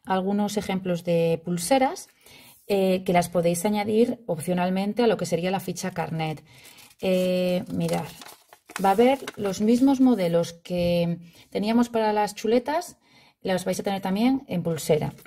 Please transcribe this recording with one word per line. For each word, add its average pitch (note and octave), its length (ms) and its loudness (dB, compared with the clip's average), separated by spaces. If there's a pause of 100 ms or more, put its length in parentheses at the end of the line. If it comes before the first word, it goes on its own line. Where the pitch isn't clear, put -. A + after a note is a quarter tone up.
algunos G3+ 540 -2
ejemplos F#3 460 -4
de E3 380 2
pulseras, C4 680 0 (580)
eh, F#3+ 380 2
que F#3 100 2
las F3 160 2
podéis F3 340 0
añadir G#3+ 600 0
opcionalmente F#3 760 -2
a A#3+ 40 4
lo G#3 100 2
que E3+ 100 -4
sería F3 240 -2
la F#3+ 100 -2
ficha F3+ 320 -8
carnet. D#3+ 520 -6 (560)
Eh, F3+ 720 0
mirad, E3+ 340 -2 (760)
va G3 60 4
a - 20 4
haber B3+ 320 4 (120)
los G3 260 -4
mismos B3+ 380 4
modelos F3 520 4
que F3 680 -2 (300)
teníamos A3+ 400 0
para A3 240 0
las G#3 220 0
chuletas, A#3+ 640 -2 (420)
las F#3 240 -2
vais F#3 160 -4
a - 20 -6
tener G3 200 -4
también A#3 460 0
en F3 140 -4
pulsera. D3+ 520 -2 (120)